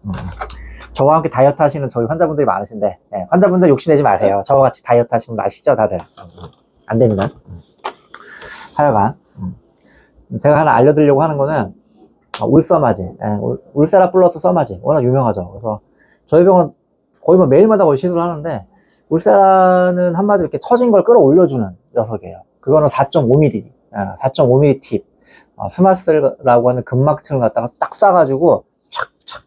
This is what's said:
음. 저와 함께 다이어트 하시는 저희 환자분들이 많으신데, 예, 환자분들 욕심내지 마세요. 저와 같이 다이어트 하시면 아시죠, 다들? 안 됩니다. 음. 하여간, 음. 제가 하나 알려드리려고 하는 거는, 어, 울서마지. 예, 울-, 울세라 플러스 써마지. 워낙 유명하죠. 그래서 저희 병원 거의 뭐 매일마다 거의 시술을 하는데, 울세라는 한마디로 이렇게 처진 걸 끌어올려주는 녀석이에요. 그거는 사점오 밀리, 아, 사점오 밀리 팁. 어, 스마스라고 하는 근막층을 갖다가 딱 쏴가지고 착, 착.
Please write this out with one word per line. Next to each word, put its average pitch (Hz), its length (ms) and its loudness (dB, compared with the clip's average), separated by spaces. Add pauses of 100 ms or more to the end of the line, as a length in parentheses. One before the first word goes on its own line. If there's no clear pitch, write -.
음. 104 80 -10 (800)
저와 143 240 2
함께 160 140 -2
다이어트 135 320 0
하시는 143 260 -4
저희 117 180 -4
환자분들이 156 380 -2
많으신데, 104 540 -6 (160)
예, 95 160 -8
환자분들 180 380 2
욕심내지 143 340 2
마세요. 101 420 0
저와 135 180 2
같이 131 200 -2
다이어트 120 300 0
하시면 113 280 -6
아시죠, - 360 -2
다들? 98 220 -2 (880)
안 113 120 -4
됩니다. 107 300 2 (200)
음. 87 120 -20 (1160)
하여간, 123 400 0 (220)
음. - 180 -12 (840)
제가 147 180 2
하나 151 160 2
알려드리려고 143 480 2
하는 156 140 -2
거는, 139 380 -4 (680)
어, 104 40 -4
울서마지. 135 560 2
예, 90 240 -12 (140)
울-, 120 200 -6 (140)
울세라 180 360 2
플러스 180 280 2
써마지. 151 440 -2
워낙 147 220 -2
유명하죠. 117 480 -2
그래서 104 280 -10 (460)
저희 165 180 4
병원 180 280 2 (520)
거의 165 140 4
뭐 180 80 4
매일마다 196 380 4
거의 147 140 2
시술을 175 220 -2
하는데, 156 460 -8 (420)
울세라는 180 1080 2
한마디로 202 300 0
이렇게 147 120 -8
처진 240 320 0
걸 202 140 4
끌어올려주는 156 640 4 (300)
녀석이에요. 98 460 -8 (180)
그거는 151 280 2
사점오 139 500 0
밀리, 139 340 -2 (200)
아, 98 240 -8
사점오 131 420 0
밀리 139 220 2
팁. - 260 -8 (500)
어, 104 140 -10
스마스라고 147 1000 0
하는 127 140 -4
근막층을 139 560 -4
갖다가 117 380 -2
딱 - 120 -6
쏴가지고 160 760 0 (260)
착, - 180 -10 (180)
착. - 200 -20